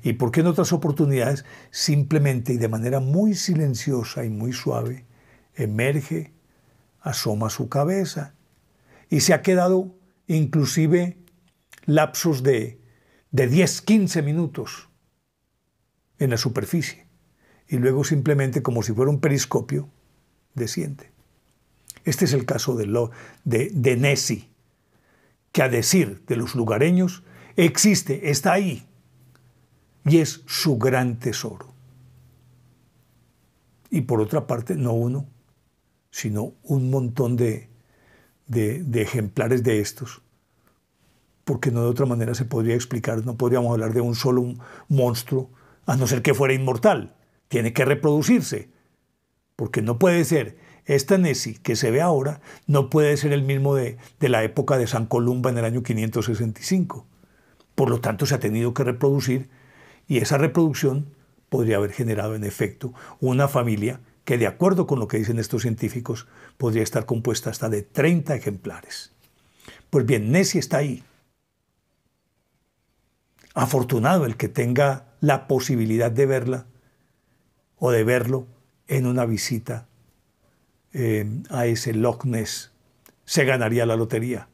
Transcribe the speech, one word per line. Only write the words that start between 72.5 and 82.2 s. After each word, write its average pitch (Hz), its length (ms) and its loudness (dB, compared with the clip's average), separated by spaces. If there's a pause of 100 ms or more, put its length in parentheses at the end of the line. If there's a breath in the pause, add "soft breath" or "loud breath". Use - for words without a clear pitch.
Afortunado 131 680 2
el 110 120 -4
que 104 120 -4
tenga 131 680 0
la 139 280 2
posibilidad 117 640 0
de 135 160 2
verla 127 400 -2 (1120)
o 131 120 0
de 113 140 4
verlo 123 440 0 (400)
en 131 200 0
una 123 180 0
visita, 113 640 -4 (1080)
eh, 107 360 -2 (200)
a 120 160 -2
ese 117 280 -2
Loch 117 300 0